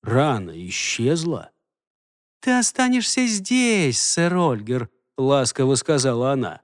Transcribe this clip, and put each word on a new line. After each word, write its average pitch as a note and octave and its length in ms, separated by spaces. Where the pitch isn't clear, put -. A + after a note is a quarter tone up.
Рана A2+ 500
исчезла. C#3+ 800
«Ты B3+ 180
останешься B3 680
здесь, G#3+ 720
сэр E3+ 380
Ольгер», B2 540
ласково C3+ 560
сказала C3 580
она. A2+ 320